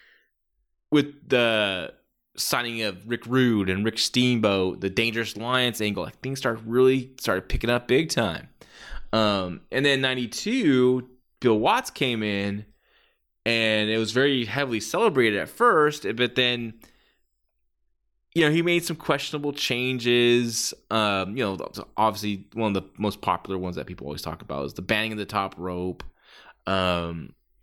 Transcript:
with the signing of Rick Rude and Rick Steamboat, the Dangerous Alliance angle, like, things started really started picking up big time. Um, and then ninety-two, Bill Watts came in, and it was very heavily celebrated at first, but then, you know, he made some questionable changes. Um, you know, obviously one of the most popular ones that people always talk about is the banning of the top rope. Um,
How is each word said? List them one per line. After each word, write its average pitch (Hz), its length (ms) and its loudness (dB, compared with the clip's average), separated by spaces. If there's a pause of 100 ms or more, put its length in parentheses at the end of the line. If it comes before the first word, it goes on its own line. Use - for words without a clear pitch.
(920)
with 143 380 -2
the 107 640 0 (440)
signing 117 460 -4
of 98 260 -6
Rick 117 180 -4
Rude 120 420 4
and 95 160 0
Rick 110 140 -2
Steamboat, 107 840 2
the 95 100 -2
Dangerous 113 440 -2
Alliance 123 460 -2
angle, 101 240 -2
like, - 180 -14
things 131 160 -6
started 113 280 -4
really 131 540 4
started 95 280 -2
picking - 220 0
up 123 160 0
big 156 240 2
time. 90 380 -2 (640)
Um, 98 480 0 (100)
and 135 140 0
then 139 160 2
ninety-two, 127 1080 2 (320)
Bill 113 180 4
Watts 208 320 2
came 120 320 -2
in, 101 420 -2 (800)
and 110 460 0
it 110 80 0
was 110 140 -2
very 131 320 2
heavily 117 360 -2
celebrated 135 580 2
at 82 100 -4
first, 156 580 2 (100)
but 120 180 0
then, 123 400 0 (1600)
you 165 100 4
know, 147 60 4
he 165 100 2
made 170 240 2
some 160 120 -6
questionable 143 560 -4
changes. 120 1200 2 (160)
Um, 104 460 0
you 127 80 -2
know, 98 140 -2 (380)
obviously 104 580 0
one 110 220 0
of 92 60 -2
the - 160 -14
most 101 220 -2
popular 95 360 -2
ones 90 200 -6
that 71 100 -8
people 87 200 -12
always 73 140 -8
talk 80 220 -10
about 69 240 -6
is 71 80 -10
the - 80 -12
banning 110 300 -2
of 107 60 -8
the 101 80 -6
top 98 300 -4
rope. 90 460 -6 (640)
Um, 87 680 -2 (280)